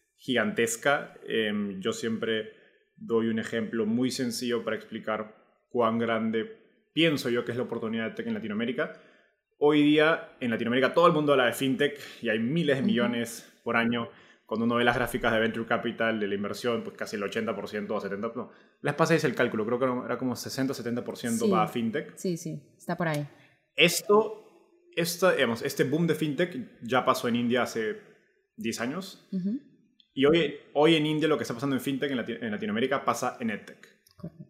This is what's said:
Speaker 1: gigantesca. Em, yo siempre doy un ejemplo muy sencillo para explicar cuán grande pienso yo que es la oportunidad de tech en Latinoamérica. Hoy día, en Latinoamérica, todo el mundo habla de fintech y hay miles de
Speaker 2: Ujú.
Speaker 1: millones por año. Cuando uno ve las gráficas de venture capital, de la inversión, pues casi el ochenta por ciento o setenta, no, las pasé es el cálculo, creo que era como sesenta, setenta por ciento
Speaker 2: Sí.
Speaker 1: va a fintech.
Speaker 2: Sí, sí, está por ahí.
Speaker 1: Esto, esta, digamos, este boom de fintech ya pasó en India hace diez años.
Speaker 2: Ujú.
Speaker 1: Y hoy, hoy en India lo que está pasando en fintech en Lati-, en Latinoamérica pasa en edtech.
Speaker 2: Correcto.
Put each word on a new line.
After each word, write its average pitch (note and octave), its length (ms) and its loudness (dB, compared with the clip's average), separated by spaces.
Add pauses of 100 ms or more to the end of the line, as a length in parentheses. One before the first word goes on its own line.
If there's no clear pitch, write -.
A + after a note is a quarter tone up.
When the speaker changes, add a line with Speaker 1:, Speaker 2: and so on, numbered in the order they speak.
(180)
Speaker 1:
gigantesca. A#2 1000 0 (120)
Em, G#2 540 -2
yo A2 120 -2
siempre A2+ 580 -4 (440)
doy A2+ 320 0
un A2 120 0
ejemplo A2 460 -2
muy A#2+ 260 0
sencillo A#2+ 520 -4
para A2 120 -4
explicar G#2+ 600 -6 (340)
cuán A#2 300 2
grande A2+ 600 -2 (340)
pienso D3+ 360 2
yo A#2 140 0
que B2 80 -6
es A#2+ 60 -6
la B2+ 60 -2
oportunidad A2+ 460 -4
de - 60 -10
tech A2+ 120 -8
en A2 80 -4
Latinoamérica. A#2 580 -4 (640)
Hoy D3 240 6
día, D3+ 580 4
en A#2+ 120 -2
Latinoamérica, A#2+ 420 2
todo E3+ 140 8
el E3 60 6
mundo D3+ 180 2
habla C3 160 6
de A2+ 60 2
fintech C#3 460 0 (220)
y A#2 80 -2
hay A2 80 2
miles C#3+ 400 2
de C3+ 60 -2
Speaker 2:
Ujú. G2+ 80 2
Speaker 1:
millones A#2 720 -2
por A#2 140 0
año. A#2 320 0 (360)
Cuando A2+ 200 -2
uno A#2 100 2
ve A#2+ 80 2
las A#2+ 120 6
gráficas A#2+ 380 0
de A2 60 4
venture A2+ 260 0
capital, A2+ 540 0
de G2+ 80 -2
la G2+ 80 -2
inversión, G#2 480 -2
pues G#2 120 -12
casi A2 200 -8
el G2+ 80 -4
ochenta G#2+ 320 -2
por G2+ 120 -8
ciento G#2+ 280 -4
o G2+ 40 -2
setenta, G2 360 -6
no, - 160 -8 (300)
las C#3+ 140 -2
pasé E3 200 4
es D#3 80 2
el C3 100 2
cálculo, A2 320 0
creo A#2+ 140 0
que B2 260 0
era A#2+ 120 -2
como B2+ 180 -2
sesenta, C3 400 -4
setenta A#2 280 -6
por G#2 140 -8
ciento A#2 280 -2
Speaker 2:
Sí. G#2 60 4
Speaker 1:
va G#2+ 120 4
a G#2 40 0
fintech. A#2+ 500 -4
Speaker 2:
Sí, F3 200 -4
sí, D3+ 240 -10 (160)
está - 180 -8
por E3+ 120 -2
ahí. D3 200 -2 (480)
Speaker 1:
Esto, G#3 680 4 (500)
esta, E3+ 380 2
digamos, A#2 300 2
este C#3 220 -2
boom D#3 220 2
de - 80 2
fintech D#3+ 400 -2 (280)
ya B2 200 2
pasó B2+ 240 2
en A#2 100 2
India A#2+ 260 2
hace G#2+ 360 -4 (560)
diez A2+ 260 -6
años. - 500 -8
Speaker 2:
Ujú. G3 280 -4 (540)
Speaker 1:
Y C3+ 120 2
hoy, D3+ 300 4 (200)
hoy D#3+ 200 6
en D3+ 120 2
India D#3 200 0
lo D3 100 2
que D3 60 -6
está C3+ 120 -6
pasando C3+ 200 -2
en A#2+ 60 -2
fintech C#3 300 -4
en C3 80 -2
Lati-, A2+ 200 -6
en A#2 120 -6
Latinoamérica A2 540 -2
pasa A#2+ 340 -2
en A2+ 100 -4
edtech. - 380 -10 (300)
Speaker 2:
Correcto. - 320 -16